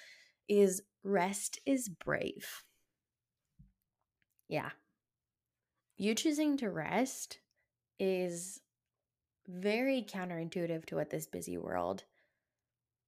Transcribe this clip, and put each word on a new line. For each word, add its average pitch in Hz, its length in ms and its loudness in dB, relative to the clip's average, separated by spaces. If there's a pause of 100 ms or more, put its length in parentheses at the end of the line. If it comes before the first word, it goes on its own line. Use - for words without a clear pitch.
(480)
is 202 340 6 (220)
rest 196 640 0
is 254 240 2
brave. - 760 -4 (1800)
Yeah. 147 240 -4 (1300)
You 202 160 2
choosing 294 440 2
to 247 120 -2
rest 175 680 -2 (600)
is 180 640 0 (840)
very 226 560 0
counterintuitive 170 840 -4
to 175 100 -8
what 151 140 0
this 160 160 -4
busy 170 320 -6
world 90 460 -2 (1040)